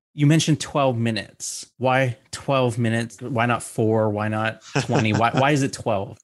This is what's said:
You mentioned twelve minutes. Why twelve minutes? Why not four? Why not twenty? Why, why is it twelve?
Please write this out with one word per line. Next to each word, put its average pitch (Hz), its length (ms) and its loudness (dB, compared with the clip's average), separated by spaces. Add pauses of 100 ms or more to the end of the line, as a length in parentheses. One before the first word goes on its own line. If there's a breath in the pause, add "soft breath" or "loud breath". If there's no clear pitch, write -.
(140)
You 147 120 2
mentioned 156 340 4
twelve 135 360 0
minutes. - 800 -6
Why 127 380 0 (140)
twelve 127 480 0
minutes? 117 420 -2
Why 120 260 -2
not 117 160 0
four? 110 480 0
Why 104 180 -2
not 110 340 -4 (180)
twenty? 120 320 0
Why, 113 180 2
why 131 220 2
is 139 100 2
it 139 100 -2
twelve? 107 520 -4